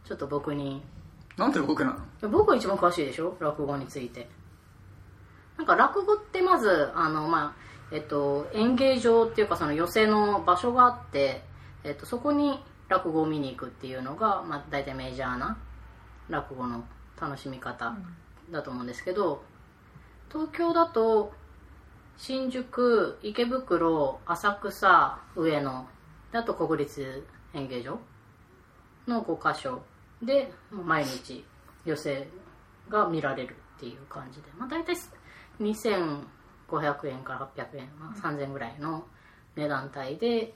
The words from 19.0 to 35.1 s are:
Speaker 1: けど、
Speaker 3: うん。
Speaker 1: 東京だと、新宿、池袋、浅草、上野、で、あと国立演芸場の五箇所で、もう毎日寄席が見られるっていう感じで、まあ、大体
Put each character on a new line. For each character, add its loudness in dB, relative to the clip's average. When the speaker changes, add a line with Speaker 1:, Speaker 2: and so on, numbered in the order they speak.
Speaker 1:
け -2
ど、 2
Speaker 3:
う -12
ん。 -12
Speaker 1:
東 -10
京 0
だ 6
と、 4
新 -4
宿、 2
池 0
袋、 2
浅 0
草、 4
上 2
野、 -6
で、 0
あ -4
と -2
国 0
立 -8
演 -6
芸 -6
場 -8
の 0
五 -4
箇 0
所 -8
で、 2
も -10
う -8
毎 2
日 -10
寄 -2
席 -4
が 2
見 -2
ら -2
れ -8
る -16
っ -20
て -14
い -12
う -20
感 -14
じ -20
で、 -20
ま -8
あ、 -10
大 -4
体 -2